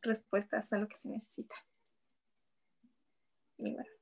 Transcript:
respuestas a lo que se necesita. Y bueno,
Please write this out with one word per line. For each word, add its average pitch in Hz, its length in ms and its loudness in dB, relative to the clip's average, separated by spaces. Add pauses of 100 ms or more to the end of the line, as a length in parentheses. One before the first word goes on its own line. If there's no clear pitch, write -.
respuestas 214 720 2
a 208 60 4
lo 208 100 2
que - 80 -12
se - 120 0
necesita. - 460 -6 (2000)
Y 214 160 -2
bueno, - 140 -8 (140)